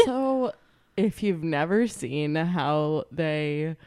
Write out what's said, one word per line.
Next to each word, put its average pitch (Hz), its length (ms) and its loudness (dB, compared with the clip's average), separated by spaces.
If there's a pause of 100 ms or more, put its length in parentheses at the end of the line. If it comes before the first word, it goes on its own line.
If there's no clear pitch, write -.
Also, 262 460 -2 (460)
if 196 240 0
you've 180 200 0
never 165 440 2
seen 147 480 -4
how 151 760 0
they 151 640 -4 (120)